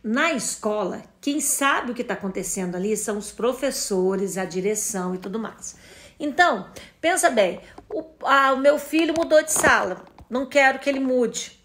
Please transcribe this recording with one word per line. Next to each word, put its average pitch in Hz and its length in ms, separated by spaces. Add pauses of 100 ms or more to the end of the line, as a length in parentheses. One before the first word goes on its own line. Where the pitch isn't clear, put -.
Na 277 320
escola, 208 680 (180)
quem 285 200
sabe - 500
o 233 40
que 240 100
tá 196 100
acontecendo 185 640
ali 202 200
são 208 220
os 202 140
professores, 196 1040
a 190 60
direção 185 680
e 185 60
tudo 196 220
mais. - 360 (440)
Então, 294 500 (300)
pensa 349 280
bem: 208 320 (300)
o, 370 140 (180)
ah, 269 300
o 262 60
meu 285 200
filho 320 380
mudou 311 260
de 311 80
sala, 226 540 (260)
não 262 160
quero 269 320
que 269 100
ele 269 120
mude. 254 640